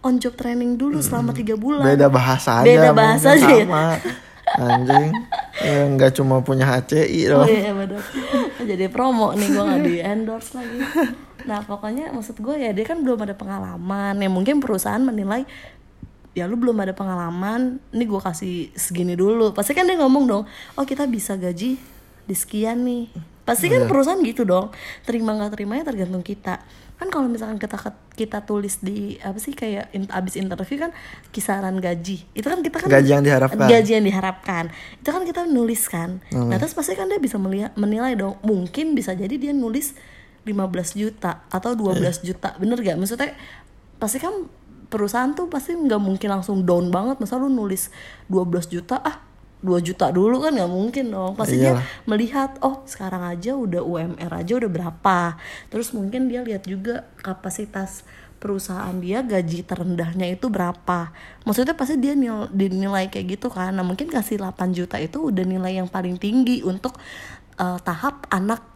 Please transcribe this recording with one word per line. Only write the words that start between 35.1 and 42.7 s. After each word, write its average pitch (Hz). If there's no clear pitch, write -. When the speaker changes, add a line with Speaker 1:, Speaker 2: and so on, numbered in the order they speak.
Speaker 1:
kita 349
nulis 233
kan. 175
Speaker 2:
Hmm. 120
Speaker 1:
Nah, -
terus 330
pasti 339
kan 381
dia 403
bisa 269
melia-, 196
menilai 214
dong. 196
Mungkin 214
bisa 196
jadi 190
dia 285
nulis 269
lima 202
belas 180
juta 208
atau 190
dua 202
belas 175
juta. 185
Bener 214